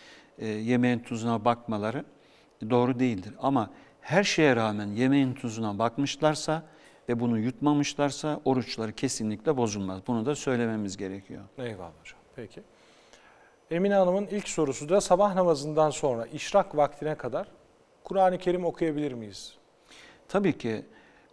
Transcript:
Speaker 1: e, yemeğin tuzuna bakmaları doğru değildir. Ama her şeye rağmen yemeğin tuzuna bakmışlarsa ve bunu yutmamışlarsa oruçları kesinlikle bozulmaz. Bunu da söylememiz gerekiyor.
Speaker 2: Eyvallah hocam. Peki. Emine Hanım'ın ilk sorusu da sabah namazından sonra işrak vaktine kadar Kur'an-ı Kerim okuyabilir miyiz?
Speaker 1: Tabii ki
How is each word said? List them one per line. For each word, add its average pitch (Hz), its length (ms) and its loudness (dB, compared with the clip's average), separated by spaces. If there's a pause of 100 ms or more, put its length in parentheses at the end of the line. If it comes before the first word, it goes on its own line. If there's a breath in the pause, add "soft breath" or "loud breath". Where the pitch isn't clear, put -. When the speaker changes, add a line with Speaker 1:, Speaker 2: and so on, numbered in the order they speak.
(380 soft breath)
Speaker 1:
e, 113 100 -8
yemeğin 120 520 0
tuzuna 117 460 -4
bakmaları 117 600 -2 (640 soft breath)
doğru 123 300 2
değildir. 110 420 -2
Ama 127 280 0 (320 soft breath)
her 180 220 2
şeye 151 320 4
rağmen 107 320 0
yemeğin 131 460 2
tuzuna 110 460 -4
bakmışlarsa 147 840 0 (460 soft breath)
ve 117 100 0
bunu 117 200 0
yutmamışlarsa 143 1080 -2
oruçları 117 460 0
kesinlikle 113 640 -2
bozulmaz. 101 500 -2
Bunu 117 180 -2
da 143 100 -2
söylememiz 110 600 -4
gerekiyor. 98 440 -10 (160)
Speaker 2:
Eyvallah 98 340 -10 (100)
hocam. - 180 -20 (160)
Peki. 120 260 -16 (1120 soft breath)
Emine 190 220 2
Hanım'ın 190 340 4
ilk 196 220 -6
sorusu 147 400 0
da 190 120 6
sabah 190 340 4
namazından 156 540 4
sonra 123 360 -2
işrak 156 520 0
vaktine 147 380 0
kadar 135 320 -6 (560)
Kur'an-ı 185 340 4
Kerim 180 280 0
okuyabilir 151 460 -2
miyiz? 110 460 -14 (720 soft breath)
Speaker 1:
Tabii 196 300 2
ki 110 280 -6 (480 soft breath)